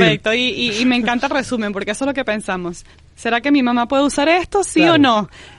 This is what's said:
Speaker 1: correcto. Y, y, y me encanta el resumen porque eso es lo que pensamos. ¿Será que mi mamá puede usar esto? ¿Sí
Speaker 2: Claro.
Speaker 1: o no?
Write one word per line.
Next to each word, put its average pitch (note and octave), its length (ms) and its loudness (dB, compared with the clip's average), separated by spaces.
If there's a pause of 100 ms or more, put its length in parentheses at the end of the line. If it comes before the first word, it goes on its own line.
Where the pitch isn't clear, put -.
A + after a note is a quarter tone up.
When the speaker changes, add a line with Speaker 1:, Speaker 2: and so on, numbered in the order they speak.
Speaker 1:
correcto. G#3+ 320 2
Y, A#3+ 80 0
y, A#3+ 400 -2
y B3 60 0
me B3 100 2
encanta A#3+ 300 -2
el C#4 80 -2
resumen A3 400 -4
porque G3 160 -6
eso G#3+ 140 -4
es - 20 0
lo C#4 80 -2
que C4+ 100 -4
pensamos. F#3 640 -6 (280)
¿Será A#3 280 -2
que C#4 80 0
mi C#4+ 120 4
mamá A#3+ 260 0
puede C#4 160 2
usar C#4+ 240 0
esto? F4+ 360 0
¿Sí - 160 0
Speaker 2:
Claro. E4 140 6
Speaker 1:
o D#4 40 4
no? A#3 320 2 (280)